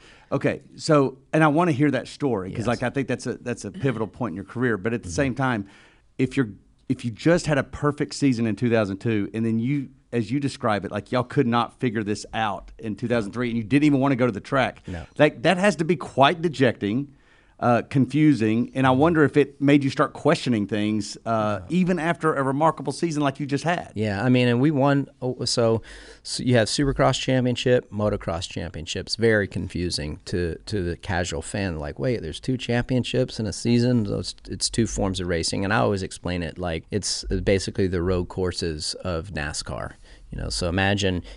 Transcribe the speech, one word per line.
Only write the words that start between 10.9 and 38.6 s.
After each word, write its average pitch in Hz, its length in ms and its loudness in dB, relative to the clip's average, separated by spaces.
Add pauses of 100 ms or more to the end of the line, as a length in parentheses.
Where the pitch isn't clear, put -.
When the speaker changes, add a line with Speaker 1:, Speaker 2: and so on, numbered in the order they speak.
Speaker 1:
like, 101 200 -8
y'all 123 120 0
could 131 240 2
not 117 320 0
figure 117 240 0
this 101 300 -4
out 104 460 -4
in 110 160 -6
two 120 120 -6
thousand 110 260 -2
three, 120 160 -4
and 117 80 -2
you 113 60 -2
didn't 143 220 4
even 143 140 6
wanna 139 160 4
go 127 100 2
to 120 60 2
the 98 100 -8
track. 127 460 0
Speaker 2:
No. 85 180 -8 (120)
Speaker 1:
Like, 143 260 4
that 180 140 4
has 190 200 2
to 160 80 -2
be 170 100 2
quite 147 460 2
dejecting, 131 720 0 (440)
uh, 117 320 2
confusing, 123 840 4
and 131 100 2
I 131 60 6
wonder 156 320 4
if 135 140 4
it - 240 2
made 143 200 6
you 135 80 0
start 139 220 0
questioning 123 560 0
things, 107 580 -2
uh, 107 440 -2
even 180 300 2
after 160 360 0
a 139 80 0
remarkable 143 480 0
season 147 320 -2
like 139 160 -2
you 147 60 -4
just 139 180 -2
had. 170 320 -4
Speaker 2:
Yeah, 104 280 -2
I 127 40 2
mean, 123 220 6
and 120 100 2
we 147 120 4
won, 139 360 2 (140)
oh, 127 240 -6
so, 113 360 2 (400)
so - 220 -8
you 123 140 4
have 110 100 4
Supercross 135 500 2
Championship, 123 720 2
Motocross 104 580 -2
Championships, 87 680 -8
very 107 320 4
confusing 85 800 -4
to, 87 400 -2
to 104 180 -4
the 85 140 -4
casual 87 440 -4
fan. 95 380 -4
Like, 73 180 -8
"Wait, 123 240 -2
there's 78 200 -8
two 131 160 -2
championships 120 840 0
in 110 80 -4
a 107 60 -4
season? 120 520 4
It's, 104 300 -4 (140)
it's 101 200 -4
two 117 160 0
forms 95 360 -2
of 90 60 -4
racing." 90 360 0
And 98 100 0
I 113 40 2
always 107 260 0
explain 90 400 -6
it 78 160 -8
like 85 320 -4
it's - 320 -4
basically 98 640 0
the 87 140 -2
road 90 260 0
courses 85 680 -4